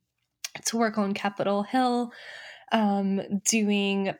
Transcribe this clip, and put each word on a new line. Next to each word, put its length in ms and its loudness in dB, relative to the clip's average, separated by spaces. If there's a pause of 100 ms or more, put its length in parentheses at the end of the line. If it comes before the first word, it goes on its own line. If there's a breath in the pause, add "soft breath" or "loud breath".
(680)
to 100 -2
work 200 0
on 160 2
Capitol 500 0
Hill, 500 0 (580 loud breath)
um, 500 2 (260)
doing 720 2